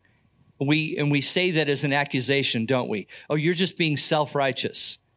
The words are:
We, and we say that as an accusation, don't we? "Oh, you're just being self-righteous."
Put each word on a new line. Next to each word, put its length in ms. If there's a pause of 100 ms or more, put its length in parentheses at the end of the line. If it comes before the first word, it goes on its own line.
(580)
We, 400
and 120
we 100
say 320
that 160
as 160
an 80
accusation, 720
don't 220
we? 180 (240)
"Oh, 60
you're 180
just 240
being 180
self-righteous." 1040 (180)